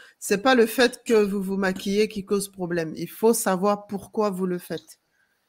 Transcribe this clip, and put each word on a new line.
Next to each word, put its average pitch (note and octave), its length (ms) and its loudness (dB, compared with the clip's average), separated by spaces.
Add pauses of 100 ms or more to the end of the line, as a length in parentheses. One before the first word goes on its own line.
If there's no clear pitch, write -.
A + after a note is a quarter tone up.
(180)
C'est G3+ 240 -2
pas C4 140 4
le A3+ 100 6
fait B3 400 0
que A#3+ 80 0
vous G#3 280 2
vous F#3+ 160 -4
maquillez G3 500 0
qui G#3 160 -8
cause G3 260 -2
problème. E3+ 460 -6
Il E3+ 140 -8
faut A3+ 240 2
savoir G3+ 520 0
pourquoi G#3 440 -4
vous F#3 160 -4
le F3+ 120 -2
faites. - 420 -12 (500)